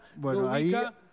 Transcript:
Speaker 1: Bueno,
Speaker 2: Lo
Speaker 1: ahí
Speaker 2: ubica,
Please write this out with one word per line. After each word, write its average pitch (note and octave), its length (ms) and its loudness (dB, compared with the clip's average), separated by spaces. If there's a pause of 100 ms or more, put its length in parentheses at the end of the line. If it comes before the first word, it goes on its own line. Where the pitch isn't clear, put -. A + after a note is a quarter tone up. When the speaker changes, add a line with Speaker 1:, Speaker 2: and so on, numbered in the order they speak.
(160)
Speaker 1:
Bueno, C3+ 260 -2
Speaker 2:
Lo B2+ 100 0
Speaker 1:
ahí C#3+ 140 0
Speaker 2:
ubica, A#3 280 0 (200)